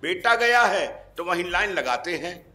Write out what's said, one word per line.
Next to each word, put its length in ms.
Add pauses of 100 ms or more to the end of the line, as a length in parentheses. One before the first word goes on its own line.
बेटा 320
गया 280
है," 540
तो 80
वहीं 260
लाइन 220
लगाते 440
हैं। 380